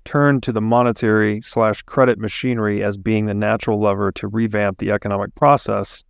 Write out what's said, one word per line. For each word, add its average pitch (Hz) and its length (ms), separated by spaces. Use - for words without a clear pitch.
"turned 143 400
to - 80
the 110 80
monetary 110 800
slash 110 420
credit 123 360
machinery 107 640
as 104 140
being 107 280
the 104 80
natural 107 460
lever 101 320
to - 160
revamp 104 520
the 101 120
economic 101 420
process 110 760